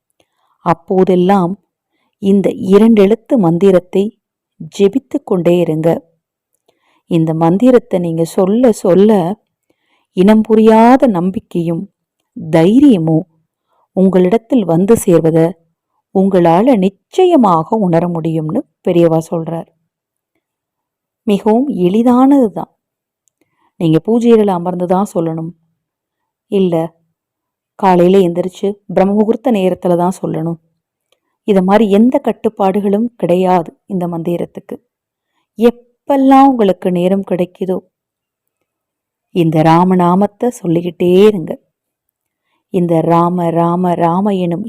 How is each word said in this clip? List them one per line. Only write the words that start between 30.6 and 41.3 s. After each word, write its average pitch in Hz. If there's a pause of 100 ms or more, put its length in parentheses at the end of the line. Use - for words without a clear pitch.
இத 196
மாதிரி 208
எந்த 233
கட்டுப்பாடுகளும் 208
கிடையாது 180 (160)
இந்த 175
மந்திரத்துக்கு. 170 (800)
எப்பெல்லாம் 269
உங்களுக்கு 208
நேரம் 185
கிடைக்குதோ 180 (1600)
இந்த 160
ராமநாமத்தை 180
சொல்லிக்கிட்டே 175 (120)
இருங்க. 208 (1200)